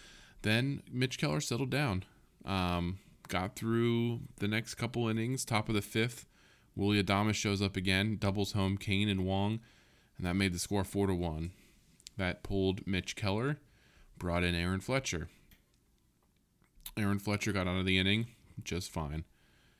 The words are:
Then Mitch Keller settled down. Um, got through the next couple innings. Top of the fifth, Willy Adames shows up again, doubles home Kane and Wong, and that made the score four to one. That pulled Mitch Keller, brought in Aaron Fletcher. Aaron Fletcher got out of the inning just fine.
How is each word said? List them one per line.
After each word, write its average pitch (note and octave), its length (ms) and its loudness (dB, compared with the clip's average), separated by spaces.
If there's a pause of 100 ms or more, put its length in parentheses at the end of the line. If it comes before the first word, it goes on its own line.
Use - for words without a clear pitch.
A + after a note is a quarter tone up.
(420)
Then B2 480 0
Mitch B2 280 -2
Keller D3+ 220 0
settled C3 300 -2
down. B2 320 0 (420)
Um, F2+ 540 -2 (300)
got F2+ 260 -4
through A#2 680 0 (160)
the G2+ 100 -2
next A2 260 -4
couple A#2 320 -4
innings. A2+ 380 -2
Top G#2+ 240 -2
of A2 80 0
the G2+ 60 0
fifth, A2+ 440 -2 (480)
Willy G2+ 260 2
Adames G2+ 340 2
shows G2+ 280 0
up G2 140 0
again, F#2+ 420 0
doubles G2 340 0
home F#2+ 260 0
Kane G2+ 300 6
and F#2+ 160 4
Wong, G2+ 360 4 (560)
and F2+ 100 -2
that F2+ 80 4
made G2 180 6
the F2 60 -2
score G2+ 240 0
four G2 240 2
to F#2+ 80 4
one. E2+ 380 -2 (640)
That F2+ 260 -2
pulled F#2+ 460 0
Mitch F#2 260 -2
Keller, A2+ 460 -2 (580)
brought F2 240 0
in F2 140 2
Aaron F2+ 240 0
Fletcher. G#2 480 -4 (1700)
Aaron G2+ 240 0
Fletcher G#2 320 -2
got F#2+ 160 0
out F#2 100 0
of F#2 80 0
the F#2+ 140 4
inning G#2 260 2 (380)
just E2+ 260 -6
fine. D#2 320 -6 (580)